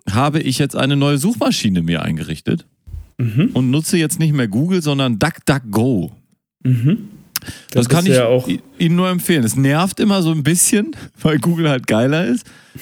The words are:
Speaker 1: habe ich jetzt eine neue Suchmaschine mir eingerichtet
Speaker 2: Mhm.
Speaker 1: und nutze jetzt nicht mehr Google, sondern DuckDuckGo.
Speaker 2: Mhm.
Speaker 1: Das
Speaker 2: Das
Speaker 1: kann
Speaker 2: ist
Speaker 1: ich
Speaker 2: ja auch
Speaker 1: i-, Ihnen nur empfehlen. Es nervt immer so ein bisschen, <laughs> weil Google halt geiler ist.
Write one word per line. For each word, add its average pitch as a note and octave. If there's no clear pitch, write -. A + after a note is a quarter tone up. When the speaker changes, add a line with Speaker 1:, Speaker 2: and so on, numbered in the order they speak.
Speaker 1:
habe C#3
ich B2+
jetzt C#3
eine C3+
neue C#3+
Suchmaschine D#3+
mir E2
eingerichtet D#2+
Speaker 2:
Mhm. B2
Speaker 1:
und B2+
nutze D#3+
jetzt D#3
nicht D#3+
mehr B2+
Google, E3
sondern C#3
DuckDuckGo. A#2
Speaker 2:
Mhm. C3
Speaker 1:
Das A#2+
Speaker 2:
Das A#2+
Speaker 1:
kann E3+
Speaker 2:
ist F#3+
Speaker 1:
ich B2+
Speaker 2:
ja B2
auch B2+
Speaker 1:
i-, -
Ihnen E3+
nur F#3
empfehlen. F3
Es A2
nervt D3
immer G3
so E3
ein D#3
bisschen, G3+
<laughs> -
weil D#3
Google E3
halt B2+
geiler C#3
ist. A#3+